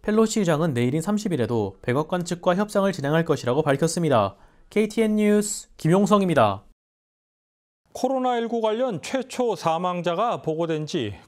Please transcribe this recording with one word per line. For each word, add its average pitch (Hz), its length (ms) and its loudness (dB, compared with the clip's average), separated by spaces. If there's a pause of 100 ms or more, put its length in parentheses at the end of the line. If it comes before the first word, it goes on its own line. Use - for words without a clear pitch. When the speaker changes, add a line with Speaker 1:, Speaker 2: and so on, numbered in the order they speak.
Speaker 1:
펠로시 220 360 2
의장은 165 340 2
내일인 123 300 0
삼십 208 300 -2
일에도 113 500 -2
백악관 156 420 -2
측과 175 300 0
협상을 196 380 0
진행할 151 320 0
것이라고 139 380 0
밝혔습니다. 143 760 0 (340)
케이티엔 214 460 0
뉴스 208 520 0 (100)
김용성입니다. 170 840 4 (1300)
Speaker 2:
코로나 254 420 -2
일구 233 240 -4
관련 220 400 -2
최초 247 560 -4
사망자가 175 840 -2
보고된 160 420 -4
지 123 300 -4 (140)